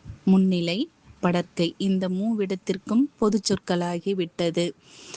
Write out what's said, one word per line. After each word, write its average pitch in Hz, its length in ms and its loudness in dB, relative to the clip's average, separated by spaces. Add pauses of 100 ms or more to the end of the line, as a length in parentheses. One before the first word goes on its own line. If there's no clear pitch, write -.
(240)
முன்னிலை, 190 640 2 (340)
படர்க்கை. 175 560 0
இந்த 190 300 0
மூவிடத்திற்கும் 196 960 -2 (140)
பொதுச் 208 340 0
சொற்களாகி 175 600 -2
விட்டது. 175 500 -2 (520)